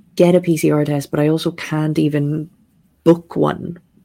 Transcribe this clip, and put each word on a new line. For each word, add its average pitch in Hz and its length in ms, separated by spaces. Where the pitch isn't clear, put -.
get 175 200
a 180 60
P 175 160
C 156 140
R 147 140
test, 143 260
but 147 80
I 147 100
also 165 220
can't 156 460
even 151 520
book 170 320
one, - 440